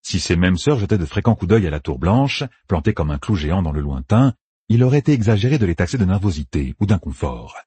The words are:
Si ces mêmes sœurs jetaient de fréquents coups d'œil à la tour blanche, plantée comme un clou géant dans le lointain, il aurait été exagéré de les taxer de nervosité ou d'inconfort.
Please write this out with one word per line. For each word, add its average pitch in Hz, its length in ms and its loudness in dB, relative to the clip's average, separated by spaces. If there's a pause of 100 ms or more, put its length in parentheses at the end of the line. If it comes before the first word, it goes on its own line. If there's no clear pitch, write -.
Si - 180 -4
ces 85 160 0
mêmes 90 200 2
sœurs 143 220 0
jetaient 104 200 0
de 85 60 -2
fréquents 104 300 0
coups 92 140 -6
d'œil 104 180 4
à 78 40 -2
la 73 100 -6
tour 69 180 -6
blanche, 123 460 0 (240)
plantée 92 260 0
comme 78 160 -2
un 71 80 -4
clou 107 160 -2
géant 85 280 0
dans 80 100 -2
le 73 80 -2
lointain, 71 540 0 (340)
il 117 160 4
aurait 127 140 2
été 151 140 2
exagéré 117 460 2
de 110 80 2
les 85 80 0
taxer 92 240 -2
de 107 60 2
nervosité 82 760 -2
ou 104 60 0
d'inconfort. 85 720 -4 (100)